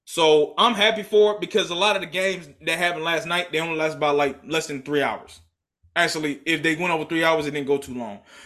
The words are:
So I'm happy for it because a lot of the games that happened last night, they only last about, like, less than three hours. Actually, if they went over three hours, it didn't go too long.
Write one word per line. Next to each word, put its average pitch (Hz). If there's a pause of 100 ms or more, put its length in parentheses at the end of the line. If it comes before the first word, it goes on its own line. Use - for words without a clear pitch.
So 156
I'm 233
happy 214
for 208
it 208
because 175
a 175
lot 196
of 190
the 165
games 175 (140)
that 165
happened 175
last 165
night, 175
they 156
only 165
last 156
about, 147
like, 143
less 160
than 143
three 143
hours. 110 (540)
Actually, 160
if 160
they 160
went 175
over 156
three 165
hours, 160
it 143
didn't 143
go 139
too 135
long. 113 (260)